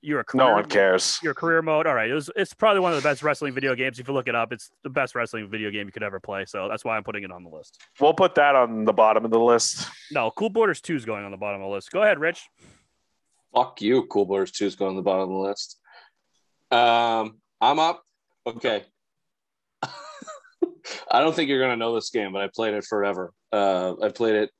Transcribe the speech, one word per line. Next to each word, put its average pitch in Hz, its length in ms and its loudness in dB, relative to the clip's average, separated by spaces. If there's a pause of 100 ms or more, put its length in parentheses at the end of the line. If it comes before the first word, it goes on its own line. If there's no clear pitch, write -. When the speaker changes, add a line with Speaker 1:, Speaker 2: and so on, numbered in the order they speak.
Speaker 1:
you're 147 180 -4
a 110 140 -4
Speaker 2:
No 131 140 6
Speaker 1:
career 117 80 6
Speaker 2:
one 101 140 2
cares. 95 540 2
Speaker 1:
your 156 100 -4
career 165 280 0
mode. 160 260 0
All 151 80 2
right. 113 140 0
It 127 40 -2
was, 151 220 -4
it's 196 180 -4
probably 202 280 4
one 175 100 2
of 151 100 -2
the 143 60 0
best 143 160 -2
wrestling 147 300 -2
video 135 220 -2
games. 127 220 -4
If 123 120 -14
you 139 40 -4
look 127 140 -2
it 117 80 -2
up, 113 160 -2
it's - 180 -12 (140)
the 139 60 -10
best 131 260 -4
wrestling 117 340 -6
video 107 220 -6
game 104 160 -8
you 95 60 -18
could 107 100 -8
ever 98 160 -8
play. 98 260 -8
So 98 220 -8
that's 107 160 -8
why 113 140 -2
I'm 104 60 -6
putting 104 200 -10
it 92 80 -14
on 90 120 -18
the 85 60 -20
list. 78 320 -20 (200)
Speaker 2:
We'll 160 120 6
put 185 220 2
that 143 200 6
on 117 280 2
the 110 100 2
bottom 110 300 6
of 117 80 -2
the 113 80 4
list. 117 500 2 (220)
Speaker 1:
No, 127 200 -2
Cool 214 180 -2
Borders 202 320 0
two 175 160 -6
is 113 80 -8
going 107 180 -6
on 101 80 -12
the 95 60 -12
bottom 101 240 -6
of 95 80 -8
the 101 40 -4
list. 98 180 -8
Go 196 120 0
ahead, 196 160 2
Rich. 165 260 -4 (1080)
Speaker 3:
Fuck 123 260 0
you. 117 260 2
Cool 101 180 0
Borders 95 260 -2
two - 140 -4
is 95 100 -4
going 98 140 -2
on 95 80 -6
the 92 40 -6
bottom 95 220 0
of 92 60 -6
the 95 60 -6
list. 98 440 -6 (920)
Um, 117 680 2 (220)
I'm 139 180 4
up. 165 240 0 (420)
Okay. 113 440 -4
<laughs> - 920 -20 (1300)
I 120 80 4
don't 151 160 2
think 156 140 -2
you're 135 120 2
gonna 127 160 0
know 117 180 -2
this 110 140 -4
game, 104 240 -4
but 98 80 -4
I 98 120 -4
played 110 200 -2
it 104 120 -6
forever. 101 480 -4 (180)
Uh, 95 500 0
I 107 80 0
played 113 260 0
it. 104 240 0